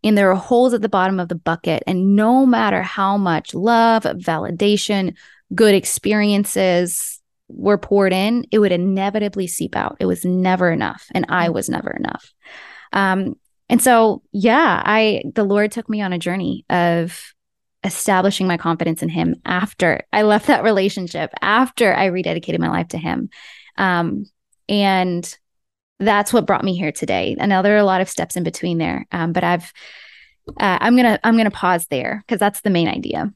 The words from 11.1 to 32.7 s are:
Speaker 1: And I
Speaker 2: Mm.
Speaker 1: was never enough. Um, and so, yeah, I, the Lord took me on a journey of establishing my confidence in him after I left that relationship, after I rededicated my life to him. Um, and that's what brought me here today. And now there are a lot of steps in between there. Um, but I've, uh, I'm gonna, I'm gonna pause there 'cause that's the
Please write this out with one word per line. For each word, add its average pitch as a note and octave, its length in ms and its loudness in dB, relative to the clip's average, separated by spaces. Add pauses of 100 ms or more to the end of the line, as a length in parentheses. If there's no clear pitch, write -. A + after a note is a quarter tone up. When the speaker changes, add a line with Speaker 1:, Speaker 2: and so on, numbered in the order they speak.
Speaker 1:
And F3+ 140 0
I E3+ 200 0
Speaker 2:
Mm. E3 60 -2
Speaker 1:
was - 140 -4
never - 220 -6
enough. - 420 -8 (600)
Um, F#3+ 420 0 (340)
and A#3 140 2
so, A3+ 400 4 (100)
yeah, A3+ 520 2
I, G#3+ 380 2 (120)
the G#3 100 0
Lord G#3 280 2
took - 160 -10
me G#3+ 140 -4
on F#3 100 -4
a F3+ 60 -4
journey F3 520 -4
of E3+ 640 -2 (500)
establishing F#3+ 640 0
my F3 100 0
confidence E3 460 -2
in E3+ 60 -4
him E3 360 -2
after F3+ 580 -2 (100)
I G#3+ 100 2
left G#3 260 2
that C#4+ 160 2
relationship, F#3+ 680 0 (100)
after A3+ 540 2
I F#3+ 140 2
rededicated E3+ 500 -4
my E3 120 0
life E3+ 180 -2
to - 100 -8
him. - 320 -6 (460)
Um, F3 480 -2 (440)
and F#3 680 -2 (640)
that's G3+ 320 2
what A3 140 2
brought - 180 0
me F#3 120 -2
here E3 160 -4
today. F#2+ 460 -4
And G#3 100 -2
now F#3 140 2
there G3+ 120 4
are G#3+ 40 4
a G#3 60 4
lot F#3 160 2
of F#3+ 80 -2
steps - 280 -8
in F3 60 -4
between E3 360 -4
there. - 340 -4
Um, E3+ 200 -4
but F3+ 120 -2
I've, E3+ 280 -2 (880)
uh, F#3 200 0
I'm A#3+ 160 4
gonna, A#3+ 280 4
I'm A3+ 120 4
gonna A3 140 2
pause F3+ 360 -2
there C#3+ 420 -6
'cause A3 100 -2
that's G#3 240 0
the G#3 80 -2